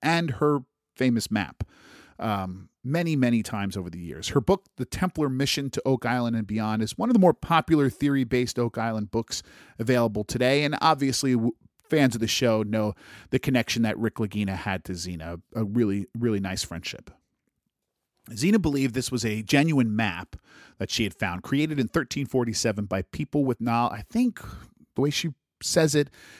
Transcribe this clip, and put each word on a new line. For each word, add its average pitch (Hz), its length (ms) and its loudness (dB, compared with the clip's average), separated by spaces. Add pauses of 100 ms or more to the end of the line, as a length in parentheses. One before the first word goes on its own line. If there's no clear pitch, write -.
and 170 300 0
her 147 280 2 (360)
famous 120 320 2
map, 101 360 -2 (560)
um, 95 480 -4 (160)
many, 160 320 0
many 120 260 2
times 101 340 -6
over 87 140 -6
the 85 80 -12
years. 80 300 -10
Her 139 120 2
book, 190 260 0 (100)
The 127 80 -6
Templar 156 440 -2
Mission 135 420 -2
to - 140 -6
Oak 131 220 0
Island 120 300 0
and 110 100 -2
Beyond, 110 360 -2
is 107 140 -4
one 214 120 -2
of 254 60 2
the 226 60 6
more 175 140 6
popular 156 560 2
theory-based 127 720 0
Oak 117 180 -2
Island 110 320 -4
books - 320 -4 (360)
available 113 440 2
today, 127 400 2
and 147 180 0
obviously 139 520 2
w-, 117 240 2 (340)
fans 139 240 4
of 113 60 -4
the 110 80 0
show 113 340 2
know 107 320 0 (360)
the 131 100 2
connection 120 420 0
that 107 160 0
Rick 113 220 -2
Lagina 101 340 -2
had 92 300 -4
to 92 100 -8
Zena, 87 440 -8 (180)
a 113 80 0
really, 101 420 0 (100)
really 113 220 0
nice 95 240 -4
friendship. - 480 -10 (1200)
Zena 175 280 4
believed 139 340 2
this 127 160 -2
was 120 140 -2
a 110 180 -2
genuine 139 540 4
map 92 400 -2 (420)
that 95 120 -6
she - 120 -2
had 101 120 -2
found, 90 280 -4
created 147 380 0
in 113 80 0
thirteen 143 380 -2
forty-seven 113 580 0
by 95 180 -2
people - 420 -4
with 127 160 -2
know-, 117 300 0
I 110 180 -12
think 240 320 0 (540)
the - 60 -4
way 143 100 2
she 156 200 -4 (300)
says 156 360 2
it, 147 120 2 (320)